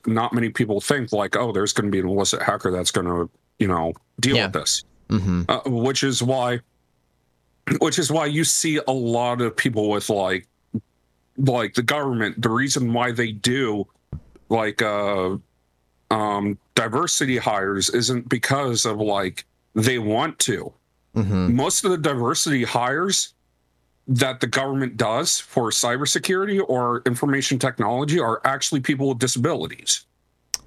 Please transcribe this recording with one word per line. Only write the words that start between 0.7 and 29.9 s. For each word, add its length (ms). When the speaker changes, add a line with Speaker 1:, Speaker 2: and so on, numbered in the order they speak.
Speaker 1:
think, 320
like, 240
"Oh, 160
there's 220
gonna 160
be 100
an 80
illicit 340
hacker 300
that's 200
gonna, 360
you 80
know, 260
deal 180
Speaker 2:
Yeah. 80
Speaker 1:
with 80
this." 300
Speaker 2:
Mm-hmm. 400
Speaker 1:
Uh, 160
which 380
is 180
why, 380
which 180
is 140
why 160
you 160
see 440
a 40
lot 500
of 140
people 340
with, 200
like, 380
like, 360
the 100
government, 580
the 80
reason 440
why 180
they 200
do, 560
like, 340
uh, 520
um, 460
diversity 640
hires 520
isn't 400
because 560
of, 140
like, 460
they 240
want 400
to. 320
Speaker 2:
Mm-hmm. 400
Speaker 1:
Most 300
of 60
the 60
diversity 680
hires 680
that 300
the 80
government 480
does 420
for 320
cybersecurity 1000
or 360
information 540
technology 600
are 260
actually 340
people 300
with 100
disabilities. 840